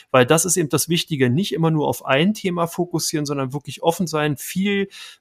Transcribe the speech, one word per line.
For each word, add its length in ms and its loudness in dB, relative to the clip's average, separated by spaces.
weil 140 6
das 200 4
ist 120 0
eben 120 0
das 200 -2
Wichtige, 400 0
nicht 240 0
immer 180 2
nur 160 0
auf 180 -4
ein 280 2
Thema 340 -2
fokussieren, 580 -4
sondern 280 -4
wirklich 300 -10
offen 220 2
sein, 320 -2
viel 520 -2